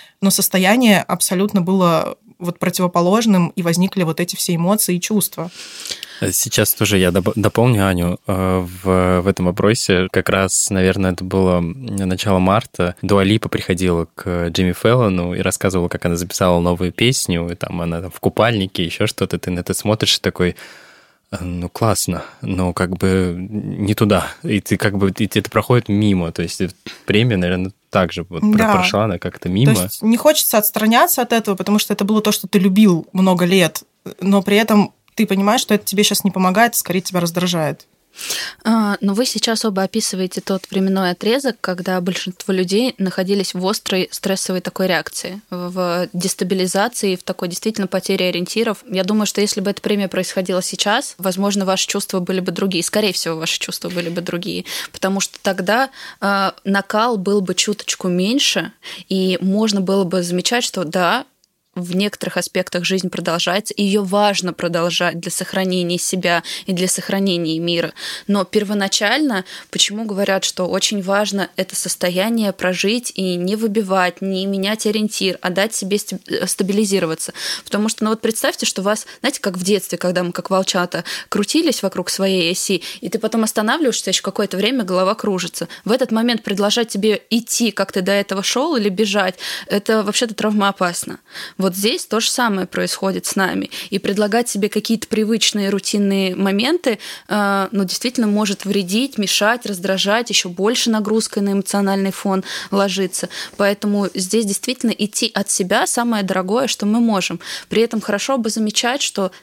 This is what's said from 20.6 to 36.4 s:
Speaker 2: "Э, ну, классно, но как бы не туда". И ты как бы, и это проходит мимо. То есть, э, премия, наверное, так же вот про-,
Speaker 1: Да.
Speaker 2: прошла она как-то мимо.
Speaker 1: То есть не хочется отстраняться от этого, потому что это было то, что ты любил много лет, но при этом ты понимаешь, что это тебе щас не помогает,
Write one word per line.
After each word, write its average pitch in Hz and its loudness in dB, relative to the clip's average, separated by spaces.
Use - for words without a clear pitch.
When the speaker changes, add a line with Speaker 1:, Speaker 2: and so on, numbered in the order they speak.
Speaker 2:
"Э, 101 -6
ну, 87 -6
классно, 98 0
но 92 0
как 90 0
бы 92 2
не 98 -2
туда". 104 4
И 107 0
ты - -2
как 101 0
бы, 98 2
и 113 0
это 101 -2
проходит 113 2
мимо. 101 2
То 87 -4
есть, - -6
э, 90 0
премия, 117 4
наверное, 92 0
так 92 2
же 85 -6
вот 87 -8
про-, 214 4
Speaker 1:
Да. 220 4
Speaker 2:
прошла 180 2
она 95 0
как-то - -6
мимо. 113 4
Speaker 1:
То 92 2
есть - -8
не 220 4
хочется 302 4
отстраняться 220 4
от 240 0
этого, 214 0
потому 208 2
что - 0
это 208 0
было 214 2
то, 214 0
что - -4
ты 214 2
любил 190 6
много 185 4
лет, 175 2
но 196 4
при 202 2
этом 214 4
ты 220 2
понимаешь, 202 2
что - 0
это 208 0
тебе 196 0
щас 202 0
не 190 2
помогает, 185 2